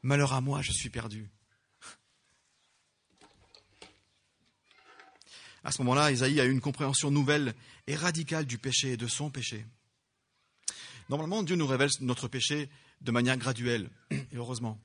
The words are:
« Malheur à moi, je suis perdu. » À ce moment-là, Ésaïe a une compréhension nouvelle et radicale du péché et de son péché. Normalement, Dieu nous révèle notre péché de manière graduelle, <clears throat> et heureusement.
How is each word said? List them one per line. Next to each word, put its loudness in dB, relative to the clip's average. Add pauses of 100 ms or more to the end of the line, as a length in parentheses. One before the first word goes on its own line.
« -
Malheur 4
à 2
moi, -2
je -4
suis -4
perdu. » -8 (4000)
À -4
ce -2
moment-là, 6
Ésaïe 2
a 6
une 4
compréhension 0
nouvelle 4 (340)
et -2
radicale -2
du -6
péché 0
et -4
de -4
son -4
péché. -8 (1400)
Normalement, 0
Dieu 2
nous 4
révèle 6 (100)
notre -2
péché -2 (320)
de -2
manière 4
graduelle, -2
<clears throat> -20
et -4 (100)
heureusement. -6